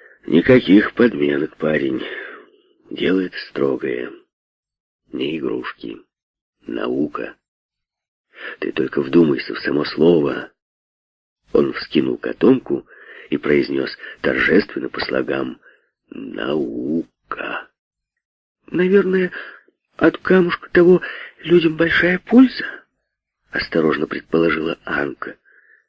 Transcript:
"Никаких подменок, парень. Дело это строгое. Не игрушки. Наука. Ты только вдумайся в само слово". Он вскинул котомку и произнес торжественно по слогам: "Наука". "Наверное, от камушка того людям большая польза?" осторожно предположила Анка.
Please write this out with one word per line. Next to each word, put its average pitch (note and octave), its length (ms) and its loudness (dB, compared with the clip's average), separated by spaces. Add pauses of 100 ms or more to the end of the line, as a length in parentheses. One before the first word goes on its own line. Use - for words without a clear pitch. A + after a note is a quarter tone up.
(260)
"Никаких G#2+ 680 4
подменок, D2 640 0
парень. C#2 460 -2 (880)
Дело F#2+ 300 -2
это F#2 160 -6 (120)
строгое. B1+ 640 -4 (1000)
Не C#2+ 260 -6
игрушки. A#1+ 600 -8 (680)
Наука. A#1 720 -6 (1200)
Ты - 140 -8
только C2+ 300 -2
вдумайся C#2+ 520 2
в - 60 -10
само D2 240 -2
слово". D#2 680 2 (1000)
Он C#2+ 200 0
вскинул B1+ 440 -2
котомку C#2+ 720 0 (420)
и C#2+ 80 -2
произнес C#2 600 -2 (240)
торжественно C2+ 680 0
по C2 120 -10
слогам: C2 600 -6 (500)
"Наука". B1 1600 -8 (1000)
"Наверное, F#3 640 2 (640)
от - 220 2
камушка F3+ 520 2
того F3 320 6 (360)
людям E3 380 2
большая E3 440 0
польза?" - 440 4 (880)
осторожно D2+ 560 -2
предположила D#2+ 800 -2
Анка. - 520 -6 (520)